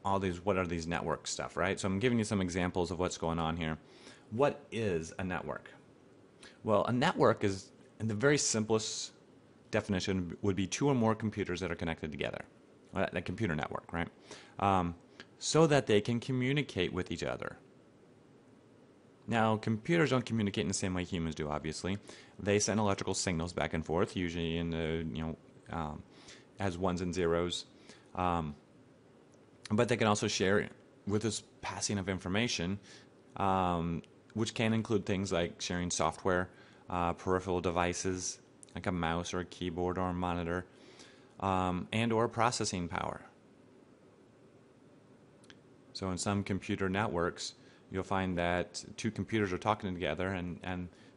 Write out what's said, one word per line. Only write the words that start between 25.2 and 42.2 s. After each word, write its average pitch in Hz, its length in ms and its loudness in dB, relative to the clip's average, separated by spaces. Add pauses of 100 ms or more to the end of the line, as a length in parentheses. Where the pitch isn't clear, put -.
know, 80 140 -4 (340)
um, 78 320 -6 (580)
as 92 180 -2
ones 90 220 0
and 90 120 -2
zeros. 85 520 2 (500)
Um, 85 400 0 (1200)
but 110 160 4
they 117 80 2
can 113 100 4
also 104 220 4
share 95 400 2 (400)
with 98 140 0
this 107 200 -2 (180)
passing 101 380 -4
of 92 100 -4
information, 95 680 0 (580)
um, 90 680 2 (320)
which 107 200 -2
can 113 180 2
include 110 340 0
things 95 260 0
like 85 280 0
sharing 87 300 -2
software, 90 580 2 (400)
uh, 87 260 0
peripheral 92 460 0
devices, 90 800 0 (380)
like 92 100 -6
a 98 60 0
mouse 85 420 -2
or 90 60 -2
a 87 40 -4
keyboard 90 540 -4
or 92 120 0
a 87 40 -2
monitor, 87 520 -2 (760)
um, 92 520 0
and 113 200 0
or 113 160 2